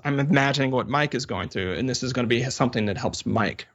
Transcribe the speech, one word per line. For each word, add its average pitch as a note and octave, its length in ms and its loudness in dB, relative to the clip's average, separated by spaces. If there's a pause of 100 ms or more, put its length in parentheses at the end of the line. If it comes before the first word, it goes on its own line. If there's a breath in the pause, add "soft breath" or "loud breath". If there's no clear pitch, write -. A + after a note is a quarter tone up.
I'm C#3+ 160 0
imagining C#3 520 4
what B2 180 0
Mike D3 240 0
is C3 140 -2
going F#2+ 220 -4
through, F#2 240 -2
and E2 140 -2
this - 140 -2
is B2+ 120 -4
gonna B2 140 0
be A#2 220 2
something A#2 380 0
that G2 100 -2
helps - 300 -4
Mike, A2 460 -2